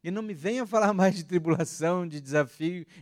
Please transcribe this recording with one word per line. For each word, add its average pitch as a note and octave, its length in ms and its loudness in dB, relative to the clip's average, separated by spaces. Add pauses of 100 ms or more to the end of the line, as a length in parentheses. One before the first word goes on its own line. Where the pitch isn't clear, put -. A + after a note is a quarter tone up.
e E3 80 -8
não G3+ 120 -4
me G#3+ 120 -8
venha G#3+ 320 -4
falar G#3 260 4
<laughs> G3+ 40 -2
mais F#3 200 4
de E3+ 100 -8
tribulação, E3+ 840 0
de D3+ 140 -10
desafio, D3+ 640 -2 (160)